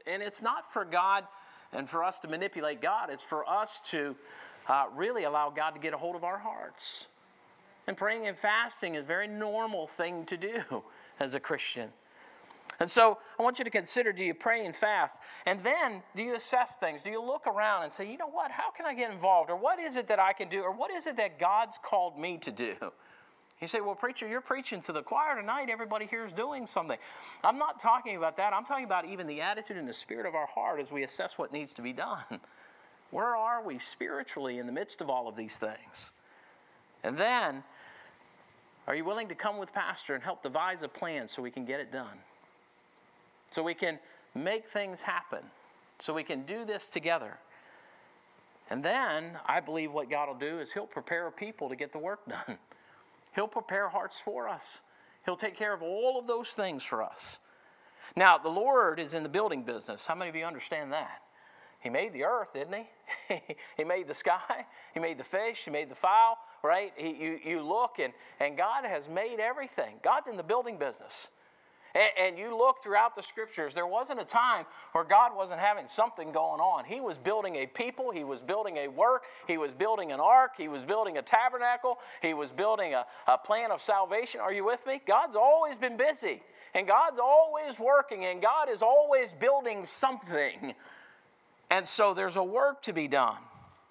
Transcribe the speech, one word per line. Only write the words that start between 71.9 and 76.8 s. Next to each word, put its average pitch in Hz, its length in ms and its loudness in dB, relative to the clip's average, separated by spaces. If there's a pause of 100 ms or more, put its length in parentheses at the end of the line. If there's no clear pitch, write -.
And, 208 240 6
and 185 200 2
you 226 180 -6
look 254 260 4
throughout 214 340 4
the 196 60 -10
scriptures, 170 520 -6
there 175 120 0
wasn't 240 340 -2
a 175 40 -6
time 233 420 4 (260)
where 165 120 2
God 214 300 8
wasn't 180 260 -4
having 196 260 2
something 180 460 0
going 156 280 2
on. 165 240 4